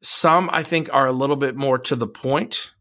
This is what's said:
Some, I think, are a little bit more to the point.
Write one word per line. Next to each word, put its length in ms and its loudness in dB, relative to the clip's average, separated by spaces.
Some, 480 2
I 120 0
think, 300 -2
are 140 4
a 40 0
little 240 0
bit 200 -2
more 240 0
to 160 -2
the 120 -4
point. 720 -4